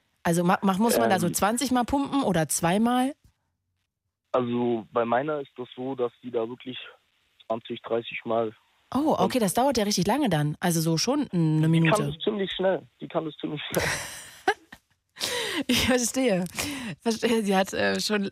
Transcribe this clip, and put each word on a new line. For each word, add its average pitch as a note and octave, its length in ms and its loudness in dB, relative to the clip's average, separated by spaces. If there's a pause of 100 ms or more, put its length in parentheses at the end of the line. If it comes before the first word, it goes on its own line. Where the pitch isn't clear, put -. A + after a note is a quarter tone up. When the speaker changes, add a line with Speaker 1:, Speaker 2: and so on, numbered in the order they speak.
(240)
Speaker 1:
Also E3+ 200 2
ma-, F3+ 200 4
mach-, F#3+ 160 2
muss A#3 180 4
man A#3 120 4
da F#3 100 4
so E3+ 80 0
Speaker 2:
Ähm. D#3+ 80 -2
Speaker 1:
zwanzig A#3 360 0
Mal B3 140 2
pumpen C#4 380 0
oder E3+ 260 2
zweimal? A#3+ 640 2 (1160)
Speaker 2:
Also A#2+ 600 0
bei A#2 140 2
meiner C#3+ 360 0
ist C3+ 140 -14
das B2 200 -10
so, C3 200 -6
dass B2 160 -2 (120)
die B2 80 -12
da A2+ 180 -2
wirklich B2 280 -12 (680)
zwanzig, A#2 380 -8
dreißig - 420 -4
Mal A2+ 280 -2 (400)
Speaker 1:
Oh, C#4+ 200 2
okay, - 40 0 (160)
Speaker 2:
pumpt. B3+ 100 0
Speaker 1:
das F#3 100 0
dauert C4 240 2
ja G#3+ 80 2
richtig G3 220 0
lange C4 220 2
dann. D3 300 0
Also E3+ 220 2
so E3 160 0
schon C4+ 340 0
eine D#3 300 2
Speaker 2:
Die D#3+ 60 4
Speaker 1:
Minute. E3 360 4
Speaker 2:
kann C#3+ 80 -2
das - 120 -12
ziemlich G3+ 280 -2
schnell. F#3 360 -2 (120)
Die D3+ 80 -12
kann D#3+ 180 -4
das D3+ 120 -10
ziemlich D#3 240 -8 (100)
schnell. - 180 -2
Speaker 1:
<laughs> - 40 -2 (1700)
Ich A#3 220 2
verstehe. A#3+ 580 0 (560)
Verstehe, A3+ 420 0
sie G3 120 2
hat, G3 180 2
äh, G3 260 0
schon G3 320 0